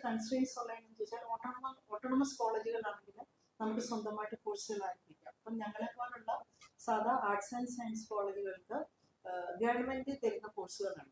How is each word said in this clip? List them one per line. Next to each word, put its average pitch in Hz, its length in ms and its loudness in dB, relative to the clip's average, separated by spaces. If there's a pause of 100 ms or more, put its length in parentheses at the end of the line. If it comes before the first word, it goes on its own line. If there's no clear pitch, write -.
കൺസ്ട്രെയിൻസ് 247 540 2
ഉള്ളതെന്ന് 226 300 -6
ചോദിച്ചാൽ 226 300 -4
autonomous, 254 640 -4 (100)
autonomous 262 460 2
കോളേജുകളാണെങ്കിൽ 226 840 0 (400)
നമുക്ക് 220 180 2
സ്വന്തമായിട്ട് 214 560 -2
കോഴ്സുകൾ 208 500 -2
ആരംഭിക്കാം. - 520 -10
അപ്പം 220 160 -8
ഞങ്ങളെ 220 320 -2 (120)
പോലുള്ള 240 460 -2 (360)
സാധാ 220 540 4
arts 208 240 0
and 247 100 0
science 220 420 -4
കോളേജുകൾക്ക്, 202 680 -2 (540)
ആ, 180 320 -2
ഗവൺമെന്റ് 254 640 4
തരുന്ന 214 240 2
കോഴ്സുകളാണ്. - 640 -4